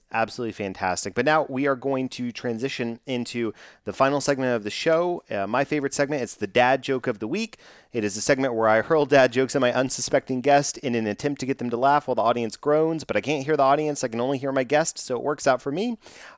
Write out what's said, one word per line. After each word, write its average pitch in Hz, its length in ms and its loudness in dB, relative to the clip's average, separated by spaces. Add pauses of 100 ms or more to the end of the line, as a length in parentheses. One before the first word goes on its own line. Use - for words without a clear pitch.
(120)
absolutely 113 420 -2
fantastic. 95 600 -4
But 120 100 0
now 151 240 2
we 135 180 -4
are 139 80 0
going 131 340 -4
to 120 220 -8
transition 117 760 -6
into 120 480 -4 (320)
the 101 80 -6
final 135 280 2
segment 131 340 0
of 107 80 -2
the 104 60 -6
show, 170 600 0
uh, 101 180 -4
my 123 160 0
favorite 139 300 -2
segment. 143 280 -2
It's 117 140 -6
the 104 120 -4
dad 123 340 4
joke 131 260 -4
of 113 120 -2
the 110 80 -6
week. 208 300 -6 (340)
It 117 120 -2
is 104 120 -2
a 107 60 -6
segment 131 320 2
where 113 140 2
I 110 140 6
hurl 151 240 2
dad 131 260 6
jokes 127 240 0
at 139 60 0
my 123 120 2
unsuspecting 131 680 -2
guest 143 360 4
in 127 160 -4
an 113 140 0
attempt 139 320 -2
to 131 80 -6
get 131 100 -2
them 123 140 -4
to 117 60 -2
laugh 139 300 2
while 127 80 0
the 113 60 2
audience 117 340 0
groans, 156 480 0
but 104 140 -2
I 101 40 2
can't 135 240 -2
hear 151 120 0
the 139 60 4
audience. 147 400 2
I 127 60 -2
can 113 120 -4
only 135 160 0
hear 135 140 -4
my 135 120 0
guest, 147 360 0
so - 160 -6
it 117 80 -6
works 143 240 -4
out 127 140 4
for 143 100 -6
me. 220 260 -4 (400)